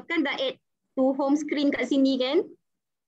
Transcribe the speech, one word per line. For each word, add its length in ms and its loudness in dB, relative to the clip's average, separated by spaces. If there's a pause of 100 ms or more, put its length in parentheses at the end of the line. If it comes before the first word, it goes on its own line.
kan 160 -2
dah 160 -2
add 240 -6 (380)
to 160 2
home 240 0
screen 320 -2
kat 160 -2
sini 320 2
kan? 240 0 (640)